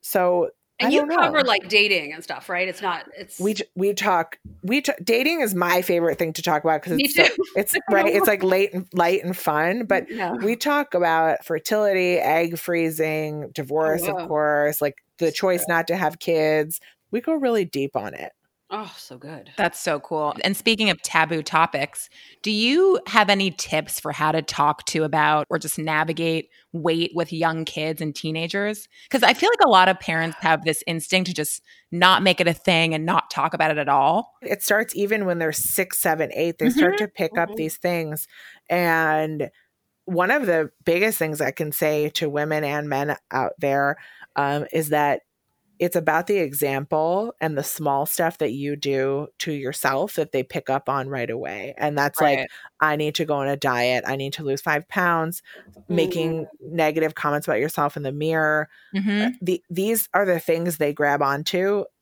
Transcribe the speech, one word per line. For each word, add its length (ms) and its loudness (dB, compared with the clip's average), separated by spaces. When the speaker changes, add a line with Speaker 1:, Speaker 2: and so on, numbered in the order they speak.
Speaker 1:
So 480 2
Speaker 2:
And 80 2
Speaker 1:
I 40 2
Speaker 2:
you 80 4
Speaker 1:
don't 80 0
know. 100 -2
Speaker 2:
cover, 240 2
like, 280 0
dating 440 2
and 100 -12
stuff, 260 -10
right? 180 -2
It's 140 -10
not, 240 -4
it's 220 -16
Speaker 1:
We 160 0
j-, 80 -6
we 180 0
talk, 440 0
we 200 0
t-, 100 -2
dating 380 2
is 140 0
my 260 2
favorite 380 2
thing 140 -2
to 100 -8
talk 200 2
about 200 2
'cause 100 -4
Speaker 2:
Me 120 2
Speaker 1:
it's 100 -2
so, 100 6
Speaker 2:
too. 100 2
<laughs> 80 -10
Speaker 1:
it's, 180 0
Speaker 2:
I 60 0
don't 140 4
Speaker 1:
right, 100 2
it's, 140 6
Speaker 2:
know. 60 6
Speaker 1:
like, 100 -2
late 300 2
and, 200 -6
light 300 2
and 120 -4
fun, 500 0
but 260 0
Speaker 2:
Yeah. 220 -4
Speaker 1:
we 240 0
talk 360 0
about 520 4
fertility, 760 2
egg 400 0
freezing, 920 -2
divorce, 540 -2
Speaker 2:
Oh, 80 -2
wow. 60 -4
Speaker 1:
of 80 -8
course, 540 0
like, 140 -2
the 100 2
Speaker 2:
So 40 2
Speaker 1:
choice 300 0
Speaker 2:
good. 80 -4
Speaker 1:
not 180 0
to 100 0
have 220 -2
kids. 640 0
We 120 -2
go 120 -2
really 320 2
deep 300 -6
on 180 -6
it. 200 -14
Speaker 2:
Oh, 260 -10
so 220 -18
good. 380 -16
Speaker 3:
That's 220 -2
so 200 -2
cool. 340 -2
And 140 0
speaking 320 2
of 140 0
taboo 400 2
topics, 680 -2
do 100 -4
you 540 4
have 240 4
any 220 2
tips 480 -4
for 120 -8
how 200 0
to 100 2
talk 460 0
to 160 0
about 480 2
or 80 -2
just 180 -6
navigate 720 -2
weight 400 -2
with 180 -4
young 320 -2
kids 380 -6
and 140 -4
teenagers? 720 -6
'Cause 100 2
I 140 6
feel 160 2
like 140 4
a 40 6
lot 180 8
of 120 2
parents 420 -2
have 240 2
this 220 -2
instinct 400 -2
to 80 -6
just 260 -6
not 320 6
make 180 4
it 60 4
a 60 2
thing 420 2
and 100 -4
not 240 0
talk 240 -2
about 160 0
it 80 0
at 100 -2
all. 540 2
Speaker 1:
It 220 -6
starts 320 0
even 320 0
when 100 0
they're 160 -2
six, 460 -4
seven, 340 0
eight. 240 -2
They 140 2
start 240 2
Speaker 3:
Mm-hmm. 100 -2
Speaker 1:
to 60 -10
pick 260 -4
up 120 -2
Speaker 2:
Mm-hmm. 80 -10
Speaker 1:
these 200 -6
things. 500 -4
And 840 0
one 260 2
of 160 2
the 240 2
biggest 340 2
things 200 -2
I 120 0
can 200 -4
say 440 0
to 140 -2
women 340 -2
and 260 -4
men 260 -2
out 300 -2
there, 380 0
um, 380 0
is 160 0
that 320 2
it's 200 0
about 300 0
the 100 2
example 1040 -2
and 160 -2
the 60 -2
small 420 -2
stuff 320 -2
that 160 -2
you 240 -6
do 500 -2
to 120 -4
yourself 600 -2
that 180 -4
they 100 0
pick 280 -8
up 180 -2
on 220 -2
right 200 -6
away. 480 -8
And 200 -2
that's 240 0
like, 180 4
Speaker 3:
Right. 80 -4
Speaker 1:
"I 160 2
need 200 -2
to 100 0
go 100 -2
on 140 -2
a 80 0
diet. 500 0
I 80 -2
need 180 -6
to 120 -10
lose 160 -2
five 260 -2
pounds," 540 0
Speaker 2:
Mm-hmm. 240 -8
Speaker 1:
making 520 -2
negative 540 -2
comments 300 -2
about 140 0
yourself 380 -2
in 60 -8
the 100 -6
mirror. 560 0
Speaker 3:
Mm-hmm. 260 0
Speaker 1:
Uh, 80 0
the, 280 -2
these 440 -2
are 120 2
the 140 2
things 380 -2
they 160 0
grab 280 2
onto. 600 0